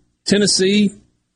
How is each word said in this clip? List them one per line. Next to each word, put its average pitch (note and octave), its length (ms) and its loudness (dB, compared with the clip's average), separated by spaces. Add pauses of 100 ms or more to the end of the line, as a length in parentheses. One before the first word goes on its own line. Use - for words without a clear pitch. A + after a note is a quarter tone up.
(260)
Tennessee, G3 680 0 (440)